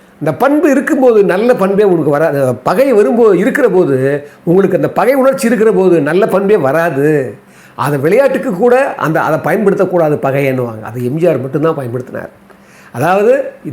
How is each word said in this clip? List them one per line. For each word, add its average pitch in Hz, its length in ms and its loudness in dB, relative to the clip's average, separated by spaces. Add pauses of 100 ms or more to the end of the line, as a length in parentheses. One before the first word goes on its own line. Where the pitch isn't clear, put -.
(200)
இந்த 151 140 -2
பண்பு 294 380 2
இருக்கும்போது 254 520 2
நல்ல 208 320 0
பண்பே 190 280 0
உங்களுக்கு 170 280 2
வராது. 143 440 0
பகை 233 380 0
வரும்போது, 220 440 4
இருக்கிற 240 320 0
போது 143 580 0 (160)
உங்களுக்கு 185 320 2
அந்த 151 140 0
பகை 208 240 0
உணர்ச்சி 262 320 0
இருக்கிற 220 260 2
போது 180 300 2
நல்ல 170 260 0
பண்பே 202 300 2
வராது. 143 800 -2 (380)
அதை 139 240 -2
விளையாட்டுக்கு 254 540 0
கூட 247 420 0
அந்த, 156 260 -2
அதை 123 180 -2
பயன்படுத்தக்கூடாது 180 760 0
பகையன்னுவாங்க. 131 680 -4
அது 113 240 -8
எம் 127 120 -4
ஜி 170 100 0
ஆர் 151 120 0
மட்டும்தான் 143 380 -4
பயன்படுத்தினார். 123 520 -10 (640)
அதாவது 208 600 0 (220)